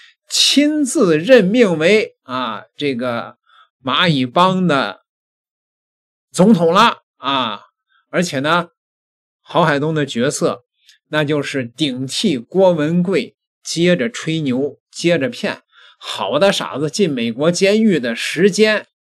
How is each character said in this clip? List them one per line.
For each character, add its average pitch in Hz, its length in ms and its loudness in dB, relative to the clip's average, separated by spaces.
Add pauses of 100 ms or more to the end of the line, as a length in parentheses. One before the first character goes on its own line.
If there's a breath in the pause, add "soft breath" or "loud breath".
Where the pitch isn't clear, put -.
(300 soft breath)
亲 294 560 0
自 185 340 2
任 226 240 6
命 190 340 2
为 190 460 0
啊， 123 400 -8 (140)
这 143 180 -4
个 117 400 -6 (480 soft breath)
蚂 147 260 0
蚁 131 160 0
帮 185 420 2
的 131 340 -2 (1300)
总 202 220 6
统 165 200 4
了 214 300 4 (140)
啊！ 127 440 -4 (480)
而 156 120 0
且 160 180 -4
呢， 170 300 0 (720)
郝 - 220 0
海 147 160 2
东 156 140 -2
的 147 120 -2
角 127 240 -2
色 127 360 -4 (440 soft breath)
那 151 140 -2
就 147 180 -2
是 135 220 -6
顶 131 420 -6
替 139 320 -2
郭 180 360 2
文 165 280 0
贵， 175 360 -4 (260)
接 175 320 0
着 117 140 -2
吹 160 320 -6
牛， 131 380 -4 (120)
接 170 260 -2
着 131 120 -4
骗。 - 320 -8 (380 soft breath)
好 110 380 -6
的 196 140 4
傻 110 260 -8
子 147 120 -4
进 190 200 0
美 117 220 -4
国 143 180 0
监 190 320 2
狱 202 160 4
的 120 160 -4
时 180 380 0
间 214 360 0 (300)